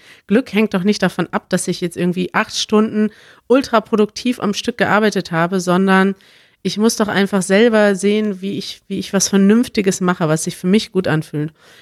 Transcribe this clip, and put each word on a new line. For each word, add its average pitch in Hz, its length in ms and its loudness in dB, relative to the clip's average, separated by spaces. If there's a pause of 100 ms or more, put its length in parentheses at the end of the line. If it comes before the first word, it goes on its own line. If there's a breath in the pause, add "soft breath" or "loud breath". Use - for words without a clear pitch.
(280 loud breath)
Glück 220 260 0
hängt 214 200 0
doch 180 100 -2
nicht 208 200 0
davon 180 280 -2
ab, - 180 -6
dass 185 180 -2
ich 175 140 -4
jetzt 175 160 -6
irgendwie 180 360 -2
acht 208 220 -2
Stunden 214 540 0 (380 loud breath)
ultraproduktiv 233 920 0
am 202 140 -4
Stück - 240 -6
gearbeitet 196 540 0
habe, 175 280 0
sondern 190 560 2 (460 soft breath)
ich 190 160 -6
muss 226 180 2
doch 208 120 -2
einfach 196 340 0
selber 208 540 4
sehen, 202 460 -2
wie 196 160 -6
ich, - 300 -12
wie 196 120 -6
ich - 140 -6
was 190 160 0
Vernünftiges 196 720 2
mache, 180 260 0
was 160 180 0
sich 175 120 -8
für 180 100 -6
mich 208 240 2
gut 185 160 -2
anfühlt. 156 440 -4 (300 soft breath)